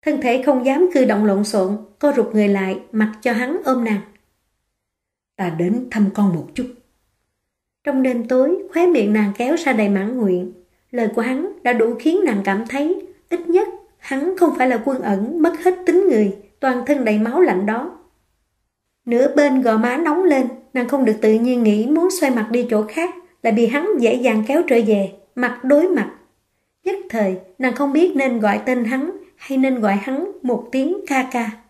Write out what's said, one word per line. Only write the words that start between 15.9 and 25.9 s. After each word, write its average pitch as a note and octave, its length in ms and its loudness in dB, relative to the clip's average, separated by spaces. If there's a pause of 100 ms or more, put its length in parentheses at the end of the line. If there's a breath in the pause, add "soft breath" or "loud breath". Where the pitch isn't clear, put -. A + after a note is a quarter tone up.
người, G#3+ 280 2 (240 loud breath)
toàn B3 260 -2
thân C4+ 180 0
đầy G#3+ 140 0
máu A#3 220 0
lạnh G3+ 260 4
đó. A#3+ 320 -4 (1080)
Nửa B3+ 320 2
bên C4+ 260 4
gò A3+ 140 2
má A#3+ 200 0
nóng E4 280 0
lên, C4+ 240 2 (240)
nàng A#3+ 160 -4
không C4+ 160 0
được G#3+ 160 2
tự A3 120 4
nhiên A#3+ 300 2
nghĩ G#3+ 240 2
muốn D#4+ 220 2 (120)
xoay C4+ 120 2
mặt A3 180 -2
đi A#3+ 200 0
chỗ G#3+ 180 0
khác, F4 260 -6 (280 loud breath)
lại A3+ 100 2
bị A#3 140 4
hắn C#4+ 220 -2 (100)
dễ A3+ 160 2
dàng A#3 320 0
kéo D4+ 220 2
trở A#3 180 4
về, G3 260 0 (220)
mặt B3 280 -6
đối D4 260 4
mặt. - 220 -2 (760)